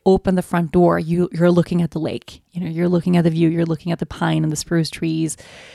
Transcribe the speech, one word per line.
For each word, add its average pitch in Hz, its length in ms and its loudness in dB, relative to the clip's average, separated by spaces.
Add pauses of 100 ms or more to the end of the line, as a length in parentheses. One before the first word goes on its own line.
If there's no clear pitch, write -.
open 190 300 2
the 180 60 0
front 175 300 -2
door, 170 260 4
you, 170 340 -2
you're 175 200 2
looking 175 300 2
at 165 100 -2
the 165 80 -8
lake. - 420 -8 (100)
You 175 100 -10
know, 170 80 -8
you're 170 200 -2
looking 180 280 2
at 170 60 4
the 170 60 4
view, 165 200 2
you're 170 160 0
looking 165 260 -4
at 165 80 -4
the 170 60 -4
pine 160 380 -2
and 156 80 0
the 151 40 -4
spruce 165 340 -2
trees. 160 480 -4 (380)